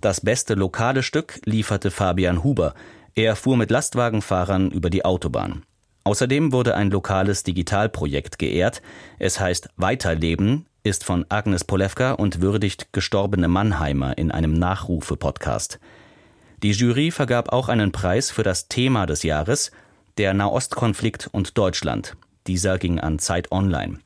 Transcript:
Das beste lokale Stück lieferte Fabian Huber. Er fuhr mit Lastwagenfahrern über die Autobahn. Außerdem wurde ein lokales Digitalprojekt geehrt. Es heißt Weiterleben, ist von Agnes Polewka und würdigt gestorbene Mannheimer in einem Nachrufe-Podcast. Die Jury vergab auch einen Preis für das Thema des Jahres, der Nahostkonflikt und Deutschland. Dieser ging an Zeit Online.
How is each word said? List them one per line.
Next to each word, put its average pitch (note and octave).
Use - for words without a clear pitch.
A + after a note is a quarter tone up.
Das G2+
beste A2+
lokale A2+
Stück -
lieferte G#2+
Fabian F2+
Huber. G#2
Er A2
fuhr C3
mit A2
Lastwagenfahrern G2+
über F2
die F2+
Autobahn. C#2+
Außerdem C3
wurde A#2+
ein G2+
lokales F#2+
Digitalprojekt F2
geehrt. E2+
Es F#2+
heißt F2+
Weiterleben, F#2+
ist G2+
von F2
Agnes G2+
Polewka G2
und F2+
würdigt G2
gestorbene G2
Mannheimer D#2
in D#2+
einem D#2
Nachrufe-Podcast. D#2+
Die G#2
Jury A#2+
vergab B2
auch B2+
einen G#2
Preis F#2+
für A2+
das F#2+
Thema B2
des D#2
Jahres, D#2
der G2
Nahostkonflikt G#2+
und G2
Deutschland. E2
Dieser F#2
ging E2+
an D2+
Zeit -
Online. F2